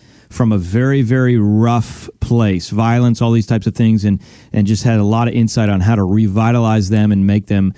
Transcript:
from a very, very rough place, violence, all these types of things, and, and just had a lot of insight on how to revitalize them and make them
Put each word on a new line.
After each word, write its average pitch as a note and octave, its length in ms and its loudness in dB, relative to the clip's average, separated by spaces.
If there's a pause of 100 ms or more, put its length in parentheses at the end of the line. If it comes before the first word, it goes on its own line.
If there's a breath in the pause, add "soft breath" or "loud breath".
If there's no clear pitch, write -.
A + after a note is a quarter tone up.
(300 soft breath)
from A2+ 220 -2
a G#2+ 60 2
very, B2 440 0
very B2 360 0
rough A2+ 720 0 (100)
place, G#2+ 500 -2
violence, A#2 520 0
all A#2 100 0
these A2+ 160 0
types A2+ 180 -2
of G2+ 80 -4
things, A2 300 0
and, G2 180 0 (300 loud breath)
and G#2 160 0
just G#2+ 160 0
had A2+ 160 2
a G2+ 60 0
lot A2+ 240 0
of - 60 -8
insight A2+ 340 0
on G2 100 0
how A2 160 0
to G2+ 80 0
revitalize A2 840 0
them G#2+ 240 2
and G2 120 0
make G2+ 220 0
them F#2+ 300 0